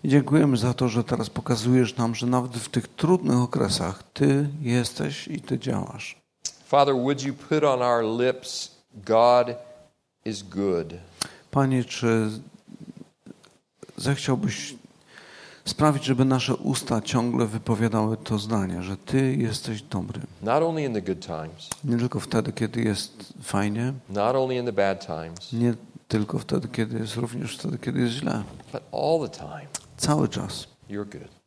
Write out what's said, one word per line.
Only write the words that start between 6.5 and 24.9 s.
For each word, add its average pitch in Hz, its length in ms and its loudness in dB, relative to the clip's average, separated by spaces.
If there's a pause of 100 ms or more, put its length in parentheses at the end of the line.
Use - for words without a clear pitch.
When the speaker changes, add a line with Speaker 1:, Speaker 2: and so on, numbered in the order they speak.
Speaker 2:
Father, 139 300 6
would 131 280 0
you 135 120 -4
put 156 300 0
on 131 180 4
our 120 220 4 (160)
lips, - 500 -2 (240)
"God 117 520 6 (760)
is 101 180 -6
good"? 90 520 -2 (560)
Speaker 1:
Panie, 131 340 2
czy 113 460 2 (1700)
zechciałbyś - 760 -2 (920)
sprawić, 147 400 2
żeby 131 200 4
nasze 131 320 2
usta 123 440 -2
ciągle 120 460 0
wypowiadały 110 720 0
to 110 220 -4
zdanie, 98 440 -2
że 95 140 -6
Ty 135 400 0
jesteś 110 460 -4
dobry? - 380 -6 (220)
Speaker 2:
Not 123 200 2
only 160 220 0
in 120 100 -4
the 101 80 -2
good 90 240 -4
times. 80 440 -10 (140)
Speaker 1:
Nie 120 120 0
tylko 120 240 -2
wtedy, - 320 -2
kiedy 113 300 -4
jest - 500 -4 (100)
fajnie. 104 500 -2 (160)
Speaker 2:
Not 104 280 0
only 131 200 2
in 120 100 -2
the 113 60 -2
bad 98 340 0